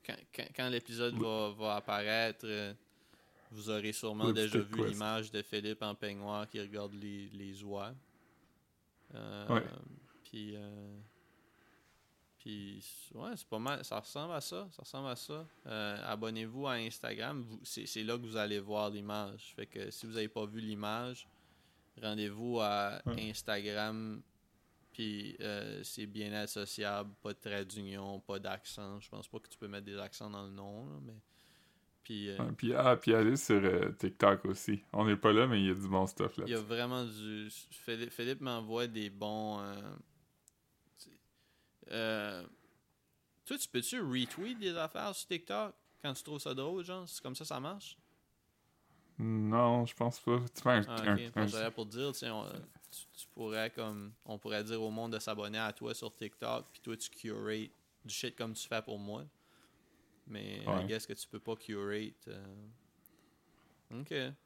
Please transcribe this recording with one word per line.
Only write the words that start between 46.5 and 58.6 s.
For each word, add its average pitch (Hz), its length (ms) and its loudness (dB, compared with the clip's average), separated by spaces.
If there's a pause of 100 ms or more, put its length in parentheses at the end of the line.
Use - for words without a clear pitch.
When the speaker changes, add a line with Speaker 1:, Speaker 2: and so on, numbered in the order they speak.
Speaker 1:
drôle, 165 300 0
genre ? 180 240 -8
C'est - 140 -8
comme 127 120 -4
ça, 156 100 -8
ça 151 160 -2
marche ? 180 360 -8 (1200)
Speaker 2:
Non, 113 640 6
je 117 100 -4
pense 117 260 0
pas. 120 180 4 (160)
Tu - 80 -10
fais 123 80 6
un, 110 180 8
Speaker 1:
Ah, 120 140 -4
Speaker 2:
un, 104 120 6
Speaker 1:
ok. 110 60 4
Speaker 2:
un 120 100 -6
Speaker 1:
Parce 107 220 4
que 110 60 0
j'allais 110 140 2
pour 113 140 -4
te 104 40 -10
dire, 131 220 -2
tu - 80 -6
sais, 120 100 -4
on, 107 140 -4 (460)
tu, - 220 -12
tu - 220 -14
pourrais, 110 360 0
comme, 107 420 -4 (120)
on 107 140 -8
pourrait 107 260 0
dire 110 160 -2
au 110 100 0
monde 113 220 -2
de 107 60 -2
s'abonner 104 400 -2
à 110 140 0
toi 117 220 -6
sur 113 200 -8
TikTok, 117 580 -4
puis - 80 -20
toi, 113 160 -6
tu - 140 -8
curates 107 600 -4 (340)
du 110 100 -8
shit 123 220 -4
comme 113 180 -4
tu - 120 -6